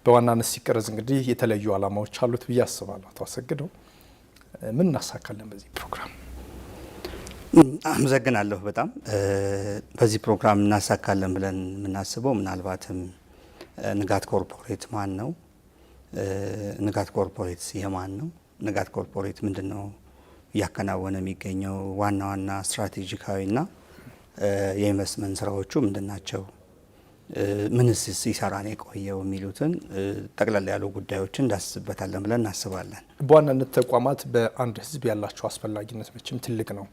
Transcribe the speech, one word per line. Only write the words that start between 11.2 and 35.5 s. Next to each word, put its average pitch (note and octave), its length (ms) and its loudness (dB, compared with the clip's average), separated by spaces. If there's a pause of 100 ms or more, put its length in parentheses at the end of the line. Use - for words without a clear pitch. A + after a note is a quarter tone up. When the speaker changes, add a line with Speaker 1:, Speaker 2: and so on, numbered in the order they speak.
Speaker 2:
ብለን F#2+ 260 -2 (120)
የምናስበው G2 640 -2
ምናልባትም፣ F#2 640 -4 (760)
እ፣ G#2 180 -4
ንጋት G2+ 320 0
ኮርፖሬት - 640 -4
ማን G2+ 260 -4
ነው? A2 160 -6 (800)
እ፣ G2 120 -4 (560)
ንጋት G2+ 300 0
ኮርፖሬት F#2+ 540 -2 (100)
የማን G2 420 -4
ነው? C#3+ 120 -6 (320)
ንጋት G2 300 -2
ኮርፖሬት G2 500 -6
ምንድን G2 280 -4
ነው G2+ 140 -8 (680)
እያከናወነ F#2+ 680 -2
የሚገኘው? F#2+ 580 -4 (200)
ዋና G2+ 300 2
ዋና G2 260 -4 (120)
ስትራቴጂካዊና፣ G2 960 -4 (800)
እ፣ G2+ 120 0 (260)
የኢንቨስትመንት G2+ 640 0
ስራዎቹ G2 420 -4
ምንድን G2+ 280 0
ናቸው? G2 360 -8 (880)
እ፣ - 120 -2 (280)
ምንስ A#2+ 320 6 (120)
ሲሰራ G#2+ 440 -2
ነው G#2 120 -6
የቆየው? G2 500 -8
የሚሉትን፣ G2 520 -2 (160)
እ፣ F#2+ 140 -4 (300)
ጠቅለል G#2 360 2
ያሉ G2 220 -2
ጉዳዮችን G2 520 -4
እንዳስስበታለን F#2+ 800 -2
ብለን A2+ 180 2
እናስባለን። F#2+ 640 -6 (180)
Speaker 1:
በዋናነት C#3 520 8
ተቋማት B2+ 540 4
በአንድ A#2 520 0
ህዝብ C#3 280 -10
ያላቸው G#2 400 -4
አስፈላጊነት G#2+ 640 -8